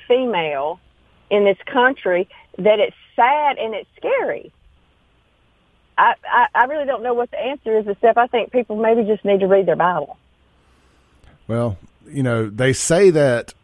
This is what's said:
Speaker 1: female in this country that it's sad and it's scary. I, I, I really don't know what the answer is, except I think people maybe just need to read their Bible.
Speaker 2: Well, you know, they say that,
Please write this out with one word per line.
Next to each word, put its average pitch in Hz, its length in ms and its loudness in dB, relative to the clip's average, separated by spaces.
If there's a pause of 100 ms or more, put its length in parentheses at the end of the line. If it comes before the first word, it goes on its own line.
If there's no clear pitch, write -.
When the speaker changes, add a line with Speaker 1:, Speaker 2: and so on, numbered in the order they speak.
Speaker 1:
female 170 760 -2 (500)
in 208 140 2
this 196 220 2
country 247 600 0 (300)
that 208 220 2
it's 190 180 -2 (200)
sad 285 420 2
and 220 160 -6
it's 180 220 -12
scary. 392 540 -4 (1500)
I, 208 160 4 (100)
I, 240 300 0
I 226 100 4
really 285 220 -4
don't 247 160 -4
know 247 120 -4
what 240 160 -4
the - 80 -10
answer 226 400 -4
is, 214 80 -2
except 214 320 0
I 240 100 2
think 226 240 -4
people 226 240 -4
maybe 226 280 0
just 208 200 -2
need 202 160 2
to 196 60 0
read 190 200 2
their 160 100 0
Bible. 165 400 -2 (1300)
Speaker 2:
Well, 113 280 -4 (300)
you 139 160 -6
know, 117 260 0
they 127 240 0
say 185 380 2
that, 139 420 0 (120)